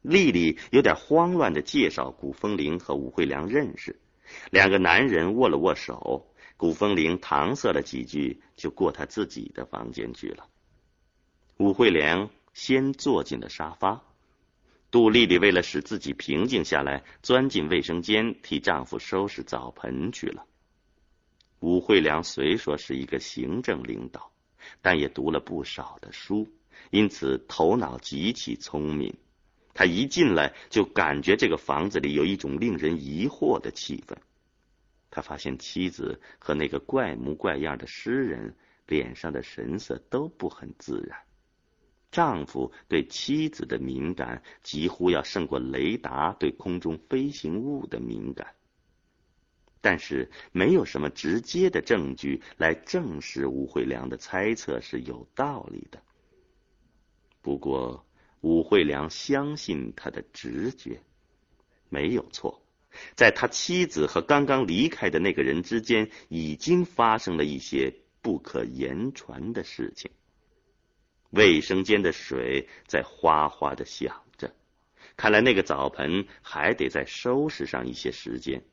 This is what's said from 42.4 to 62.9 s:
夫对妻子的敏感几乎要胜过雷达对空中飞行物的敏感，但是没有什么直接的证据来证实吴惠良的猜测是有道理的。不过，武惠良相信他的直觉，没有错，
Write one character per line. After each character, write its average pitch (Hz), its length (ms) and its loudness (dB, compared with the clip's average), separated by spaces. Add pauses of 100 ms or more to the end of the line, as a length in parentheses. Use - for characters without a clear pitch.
夫 64 240 -6 (160)
对 76 180 2
妻 151 440 -2
子 - 180 -10
的 58 100 -4
敏 67 380 -4
感 60 260 -8 (220)
几 76 240 -4
乎 87 240 2
要 76 100 2
胜 87 240 -4
过 67 140 -4
雷 65 380 -2
达 73 420 -2
对 73 100 0
空 90 300 -6
中 82 180 -4 (100)
飞 135 220 -2
行 92 300 -6
物 139 260 -6
的 - 140 -8
敏 58 340 -8
感， - 220 -14 (1300)
但 90 180 4
是 65 320 -4 (200)
没 151 220 4
有 143 120 4
什 - 160 -6
么 73 100 -2
直 87 280 -2
接 175 300 0
的 82 120 0
证 71 340 0
据 69 260 -4 (140)
来 80 180 2
证 101 480 -6
实 67 240 -6
吴 67 220 -4
惠 65 160 -2
良 64 260 -4
的 62 80 -8
猜 104 380 -2
测 64 260 -6
是 - 200 -8
有 62 340 -12
道 139 360 -4
理 - 200 -14
的。 - 100 -20 (1400)
不 71 160 -4
过， 65 480 -4 (340)
武 82 240 4
惠 95 200 6
良 73 260 0
相 143 480 -4
信 67 360 -6
他 - 160 -12
的 - 220 -12
直 71 400 -8
觉， - 300 -14 (880)
没 73 240 -2
有 - 180 -4
错， - 300 -10 (540)